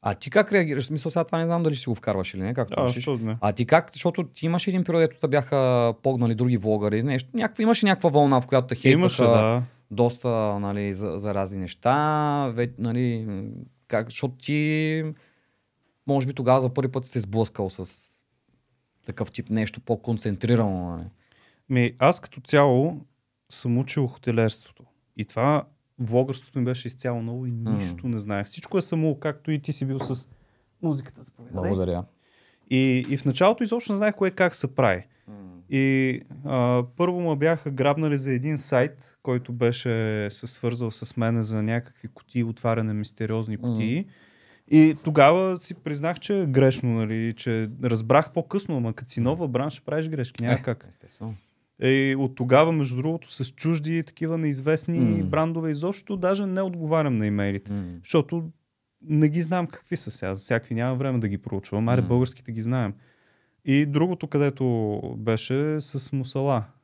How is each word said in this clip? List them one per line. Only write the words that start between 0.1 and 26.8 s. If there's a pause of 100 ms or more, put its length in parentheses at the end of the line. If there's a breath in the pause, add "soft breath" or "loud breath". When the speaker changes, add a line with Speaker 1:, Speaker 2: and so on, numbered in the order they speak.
Speaker 1:
ти
как
реагираш?
В
смисъл,
сега
това
не
знам
дали
ще
си
го
вкарваш
или
не,
както
Speaker 2:
А,
Speaker 1:
решиш.
Speaker 2:
що
не?
Speaker 1:
А
ти
как?
Защото
ти
имаш
един
период,
ето
те
бяха (100)
погнали
други
влогъри,
нещо,
някаква,
имаше
някаква
вълна,
в
която
те
хейтваха
Speaker 2:
Имаше,
да. (280 soft breath)
Speaker 1:
доста, (300)
нали,
за,
за
разни
неща, (580)
ве-,
нали,
м, (440)
как,
защото
ти, (1040 soft breath)
може
би,
тогава
за
първи
път
се
сблъскал
с (1000)
такъв
тип
нещо,
по-концентрирано,
нали? (640 soft breath)
Speaker 2:
Ми,
аз
като
цяло (520)
съм
учил
хотелиерството. (340)
И
това (360)
влогърството
ми
беше